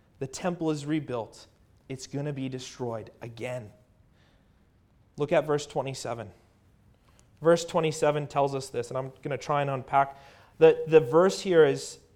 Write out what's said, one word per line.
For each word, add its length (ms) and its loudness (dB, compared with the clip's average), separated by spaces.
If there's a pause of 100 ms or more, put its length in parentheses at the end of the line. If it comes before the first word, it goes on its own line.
(200)
the 60 -6
temple 440 -6
is 160 -6
rebuilt, 640 -6 (400)
it's 180 -12
gonna 260 -6
be 160 -8
destroyed 640 -10 (100)
again. 500 -12 (1500)
Look 160 -4
at 120 4
verse 220 -2
twenty-seven. 640 -8 (1120)
Verse 220 4
twenty-seven 640 0
tells 260 0
us 140 -8
this, 220 -6
and 60 -8
I'm 240 -6
gonna 160 -6
try 260 -2
and 60 -2
unpack. 480 0 (420)
The, 280 8
the 140 8
verse 400 4
here 260 6
is 320 -4 (160)